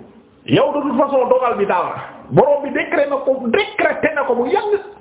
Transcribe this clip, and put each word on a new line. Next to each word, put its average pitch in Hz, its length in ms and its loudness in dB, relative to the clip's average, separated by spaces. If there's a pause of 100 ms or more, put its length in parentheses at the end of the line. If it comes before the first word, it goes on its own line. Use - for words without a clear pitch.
(540)
Yow 277 180 2
de 285 80 -2
toute 269 160 -2
façon 269 320 2
dogal 247 300 2
bi 202 80 0
daal 180 180 0
la. 139 120 -8 (340)
Borom 277 320 4
bi 285 80 -6
décrété 294 400 0
na 277 60 -2
ko, 262 300 -2
décrété 302 680 0
na 285 100 -2
ko 247 100 0
bu 247 140 -2
yàgg. 415 300 0 (220)